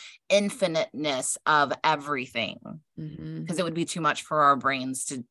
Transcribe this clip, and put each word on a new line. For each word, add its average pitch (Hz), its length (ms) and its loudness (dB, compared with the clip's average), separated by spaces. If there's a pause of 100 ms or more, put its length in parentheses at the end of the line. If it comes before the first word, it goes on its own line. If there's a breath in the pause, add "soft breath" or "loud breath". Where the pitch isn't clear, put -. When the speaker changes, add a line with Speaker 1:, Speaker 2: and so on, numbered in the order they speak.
(300 loud breath)
Speaker 1:
infiniteness 160 1160 0
of 147 260 4 (120)
everything, 143 760 -2 (400)
Speaker 2:
Mm-hmm. 156 480 -10
Speaker 1:
'cause 165 120 -4
it 180 60 0
would 165 100 -4
be 165 100 -2
too 170 160 -6
much 147 220 0
for 156 200 0
our 143 140 8
brains 131 500 -2
to, 127 240 -8